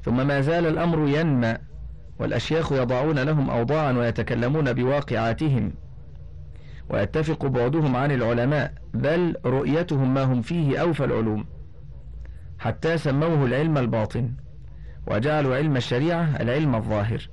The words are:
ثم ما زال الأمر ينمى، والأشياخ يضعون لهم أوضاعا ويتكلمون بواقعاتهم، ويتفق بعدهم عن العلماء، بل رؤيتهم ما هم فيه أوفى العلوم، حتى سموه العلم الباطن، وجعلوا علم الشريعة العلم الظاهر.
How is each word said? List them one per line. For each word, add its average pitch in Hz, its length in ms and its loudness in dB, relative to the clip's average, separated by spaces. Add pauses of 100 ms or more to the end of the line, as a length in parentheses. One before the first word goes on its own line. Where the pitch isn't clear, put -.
ثم 123 240 2
ما 139 140 2
زال 165 260 2
الأمر 160 420 2
ينمى، 139 480 2 (640)
والأشياخ 117 540 0
يضعون 131 460 2
لهم 139 320 2
أوضاعا 131 420 2
ويتكلمون 120 800 2
بواقعاتهم، 120 1000 0 (1160)
ويتفق 151 580 -2
بعدهم 131 500 2
عن 139 160 0
العلماء، 120 640 0 (200)
بل 160 500 2
رؤيتهم 135 720 2
ما 135 80 2
هم 131 200 2
فيه 147 360 0
أوفى 147 260 2
العلوم، 110 400 0 (1120)
حتى 160 400 -2
سموه 151 460 2
العلم 147 340 2
الباطن، 117 520 0 (760)
وجعلوا 135 500 2
علم 147 200 2
الشريعة 151 640 0
العلم 131 340 2
الظاهر. 107 580 0